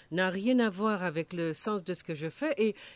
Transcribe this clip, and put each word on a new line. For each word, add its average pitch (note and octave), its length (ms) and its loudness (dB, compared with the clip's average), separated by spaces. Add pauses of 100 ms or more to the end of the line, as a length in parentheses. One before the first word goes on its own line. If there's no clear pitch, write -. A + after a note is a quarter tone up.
(120)
n'a F#3 180 2
rien G#3 300 2
à A3+ 100 4
voir G3 340 0
avec E3 300 -2
le E3 200 -2
sens G3+ 300 -4
de F3+ 100 -4
ce - 80 -8
que E3+ 140 -8
je D#3 140 -6
fais D4+ 280 -4
et G#3+ 180 2 (200)